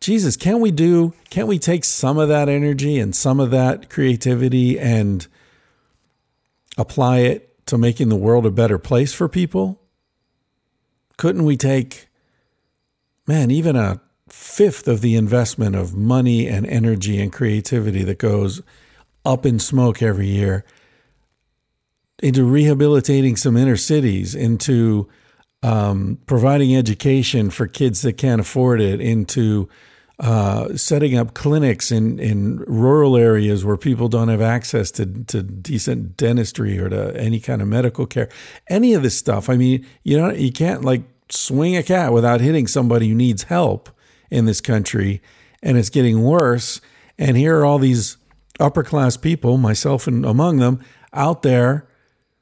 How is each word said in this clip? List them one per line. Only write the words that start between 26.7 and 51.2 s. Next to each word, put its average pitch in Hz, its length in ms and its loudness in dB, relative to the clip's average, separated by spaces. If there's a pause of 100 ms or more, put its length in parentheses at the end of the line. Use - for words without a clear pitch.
education 120 760 0
for - 160 -4
kids 120 360 -2
that 117 120 -2
can't 120 260 0
afford 123 400 0
it, 101 200 0
into, 107 680 -2 (500)
uh, 110 580 -2
setting 147 400 0
up 117 180 -2
clinics 143 580 0
in, 113 260 0
in 104 380 -2 (100)
rural 131 500 4
areas 104 480 2
where 104 120 0
people 120 320 -2
don't 113 200 0
have 110 120 0
access 113 500 -2
to, 104 160 -4 (180)
to 107 180 -6
decent 98 760 -6
dentistry 110 600 -2
or 92 100 -4
to 101 280 -6
any 110 220 -4
kind 113 220 -6
of 101 80 -2
medical 120 380 -2
care, 117 220 -4 (400)
any 226 260 2
of 156 80 0
this 123 140 0
stuff. 104 320 -4
I 127 80 2
mean, 127 300 0 (160)
you 131 140 0
know, 165 140 2
you 135 220 -4
can't, 170 320 -4
like, 127 180 0 (260)
swing 160 480 -2
a 165 60 -2
cat 170 300 0
without 117 280 4
hitting 143 260 2
somebody 117 420 2
who 110 60 2
needs 117 300 2
help 160 440 -2 (420)
in 117 160 2
this 107 140 0
country, 101 600 -2 (420)
and 131 140 2
it's 117 140 0
getting 117 320 2
worse. 127 580 0 (380)
And 135 180 0
here 156 220 2
are 147 60 4
all 143 140 2
these 127 380 0 (440)
upper 147 220 0
class 131 340 0
people, 131 420 0
myself 123 480 0
and 127 180 -2
among 139 340 2
them, 127 220 2 (320)
out 147 300 -2